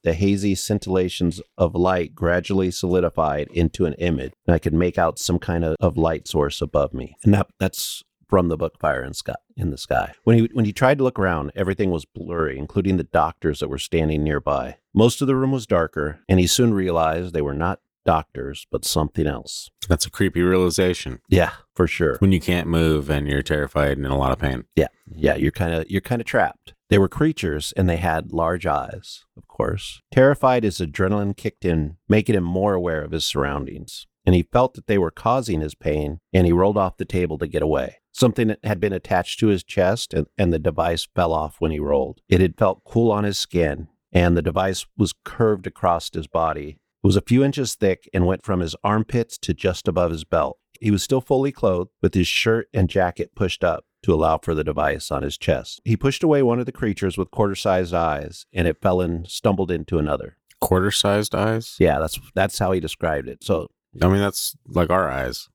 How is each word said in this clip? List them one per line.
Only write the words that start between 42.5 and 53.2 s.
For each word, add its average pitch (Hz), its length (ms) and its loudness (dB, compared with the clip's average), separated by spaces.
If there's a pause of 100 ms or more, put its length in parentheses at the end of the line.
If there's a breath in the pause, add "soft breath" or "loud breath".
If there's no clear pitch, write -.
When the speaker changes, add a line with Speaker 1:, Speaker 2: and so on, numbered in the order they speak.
Speaker 1:
felt - 280 0
cool 113 260 2
on 104 140 0
his 101 120 -4
skin, 80 520 -2 (240)
and 87 240 4
the 82 40 2
device 92 440 -2 (120)
was 101 160 0 (120)
curved 107 420 0
across 85 460 -2
his 80 140 -8
body. 78 520 -4 (240)
It 101 40 6
was 95 100 6
a 95 40 2
few 127 220 4
inches 139 320 -2
thick 95 380 0
and 90 120 2
went 92 180 0
from 92 180 -2
his 80 220 -4
armpits 110 560 -2
to - 140 -4
just - 360 -2
above 87 220 0
his 78 120 -6
belt. 73 340 -2 (220)
He 113 120 -2
was 98 120 2
still 131 180 0
fully 135 300 0
clothed, 92 380 -2 (120)
with 90 120 2
his 92 140 2
shirt - 460 0
and 92 160 2
jacket - 460 -2